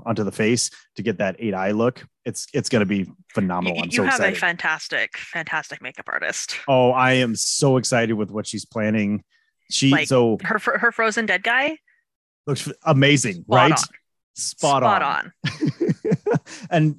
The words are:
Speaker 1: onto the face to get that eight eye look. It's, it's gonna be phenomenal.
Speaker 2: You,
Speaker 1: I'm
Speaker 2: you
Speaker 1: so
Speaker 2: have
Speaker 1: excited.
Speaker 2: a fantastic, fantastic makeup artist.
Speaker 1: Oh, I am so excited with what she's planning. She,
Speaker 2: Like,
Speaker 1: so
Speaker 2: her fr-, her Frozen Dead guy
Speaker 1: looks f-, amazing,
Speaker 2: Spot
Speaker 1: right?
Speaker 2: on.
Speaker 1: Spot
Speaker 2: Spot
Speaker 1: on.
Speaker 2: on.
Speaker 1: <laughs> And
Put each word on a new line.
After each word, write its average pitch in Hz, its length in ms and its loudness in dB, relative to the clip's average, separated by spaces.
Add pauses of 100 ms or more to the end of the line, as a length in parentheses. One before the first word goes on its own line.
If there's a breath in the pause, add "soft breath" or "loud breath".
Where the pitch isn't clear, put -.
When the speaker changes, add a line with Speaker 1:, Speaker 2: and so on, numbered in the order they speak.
Speaker 1:
onto 107 180 -2
the 98 80 -4
face 113 380 0 (260 loud breath)
to 104 60 -10
get 98 160 -4
that 95 220 -2
eight 110 140 -4
eye 95 180 -2
look. 113 340 -2 (200)
It's, - 280 -8
it's 131 160 -4
gonna 107 160 2
be 95 240 -2 (240)
phenomenal. 90 440 -2
Speaker 2:
You, 82 60 -4
Speaker 1:
I'm 85 60 -8
Speaker 2:
you - 60 -4
Speaker 1:
so - 80 0
Speaker 2:
have 269 120 0
Speaker 1:
excited. 196 220 0
Speaker 2:
a - 20 -8
fantastic, 160 760 -4
fantastic 156 640 -8
makeup - 260 -14
artist. - 480 -6 (120)
Speaker 1:
Oh, 127 240 6
I 127 220 4
am 123 220 2
so - 420 2
excited 117 360 0
with 104 160 -2
what 104 160 -6
she's - 200 -10
planning. 107 580 -2 (480)
She, - 180 2
Speaker 2:
Like, 151 180 2
Speaker 1:
so 120 360 4
Speaker 2:
her 214 160 -2
fr-, - 180 -2
her 233 140 0
Frozen 226 340 0
Dead 190 180 0
guy 269 340 0 (680)
Speaker 1:
looks 143 220 -4
f-, - 60 -8 (120)
amazing, 135 580 4
Speaker 2:
Spot 131 260 4
Speaker 1:
right? - 20 6
Speaker 2:
on. 143 60 2 (580)
Speaker 1:
Spot - 480 0
Speaker 2:
Spot 202 180 4
Speaker 1:
on. - 0 -
Speaker 2:
on. 139 360 -4
Speaker 1:
<laughs> - 40 -20 (1300 loud breath)
And 156 280 2